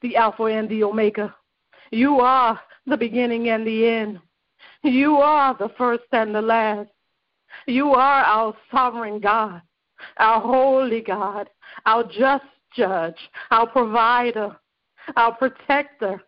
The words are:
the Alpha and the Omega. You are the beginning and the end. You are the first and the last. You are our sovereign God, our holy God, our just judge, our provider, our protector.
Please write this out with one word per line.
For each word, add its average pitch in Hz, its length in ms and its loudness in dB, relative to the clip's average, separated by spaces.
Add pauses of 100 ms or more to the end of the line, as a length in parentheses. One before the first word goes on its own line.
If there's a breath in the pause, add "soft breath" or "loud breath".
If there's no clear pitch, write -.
the 240 140 -6
Alpha 226 280 0
and 220 260 -4
the 214 140 -2
Omega. 208 520 -2 (560 soft breath)
You 262 280 2
are 247 400 2 (280 loud breath)
the 262 100 0
beginning 233 520 -2
and 220 160 -2
the 226 220 0
end. 220 320 -4 (640 loud breath)
You 285 340 2
are 285 400 4
the 208 200 -6
first 240 340 -2
and 220 220 -2
the 214 80 -2
last. 220 480 -2 (760 loud breath)
You 277 260 0
are 269 300 4
our 214 320 0 (160)
sovereign 233 480 -2
God, 202 420 -2 (560 loud breath)
our 220 240 2
holy 262 600 2
God, 202 480 -8 (360 loud breath)
our 226 180 2
just 262 420 0 (300)
judge, 180 420 -4 (340 loud breath)
our 233 160 4
provider, 233 880 0 (600 loud breath)
our 233 200 2
protector. 262 920 -4